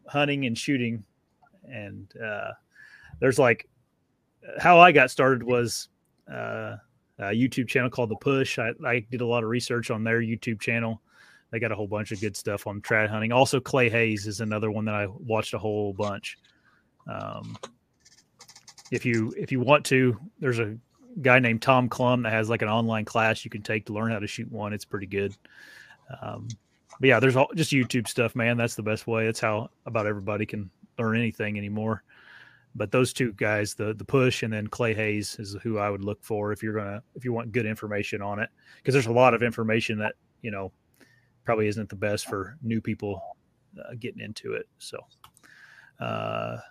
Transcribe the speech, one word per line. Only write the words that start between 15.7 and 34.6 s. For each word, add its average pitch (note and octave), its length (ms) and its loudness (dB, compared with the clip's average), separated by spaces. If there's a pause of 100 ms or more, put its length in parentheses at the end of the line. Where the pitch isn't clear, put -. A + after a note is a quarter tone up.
bunch. G2+ 440 -6 (720)
Um, G#1+ 480 -12 (1400)
if A#2+ 140 -2
you, A#2 320 0
if - 140 -8
you C3 100 0
want C#3 240 6
to, B2+ 340 4 (200)
there's B2+ 200 0
a A2 180 -4 (440)
guy B2+ 180 8
named A2+ 240 4
Tom B2+ 260 6
Clum B2 340 2
that A2 100 -2
has, A2 160 0
like, A2+ 120 0
an A2 60 0
online A2 380 0
class A2 400 0
you A2+ 40 -14
can G#2+ 140 -10
take A2 240 -4
to A2 60 -6
learn A2+ 180 -2
how G#2+ 80 -4
to G2+ 80 -6
shoot - 240 -10
one. G#2 220 -6
It's G#2 120 -8
pretty G2 220 -8
good. G2 280 -2 (840)
Um, G#2+ 260 -10 (520)
but C3 80 4
yeah, A#2+ 120 8
there's B2+ 160 4
all, C3 200 4
just D#3+ 160 -2
YouTube B2 360 0
stuff, A#2 280 -2
man. A#2+ 220 0
That's A#2 180 -2
the A2+ 80 -6
best G#2+ 240 -4
way. A2+ 180 0
That's A2+ 140 -2
how A2 300 -2 (160)
about A2 200 -2
everybody G#2 400 -4
can G#2 240 -8 (300)
learn A2+ 180 0
anything G#2+ 400 -4
anymore. G#2+ 460 -4 (720)
But G#2 160 -4
those B2+ 220 4
two B2 200 -2
guys, G#2 400 -2
the, G#2+ 200 -4
the G2+ 120 -14
Push B2 380 2
and A2+ 100 -4
then G#2+ 140 -4